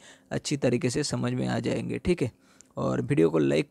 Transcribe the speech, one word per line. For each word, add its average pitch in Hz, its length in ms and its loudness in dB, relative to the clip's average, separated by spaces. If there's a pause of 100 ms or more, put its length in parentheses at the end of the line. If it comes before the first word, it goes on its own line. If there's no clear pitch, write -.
(300)
अच्छी - 260 -4
तरीके 127 340 2
से 147 120 -2
समझ 123 300 -2
में 127 140 -2
आ 120 120 -2
जाएंगे, 120 400 -4
ठीक 175 240 0
है। 127 100 -2 (440)
और 131 260 -2
वीडियो 147 280 4
को 160 80 2
लाइक, 147 320 2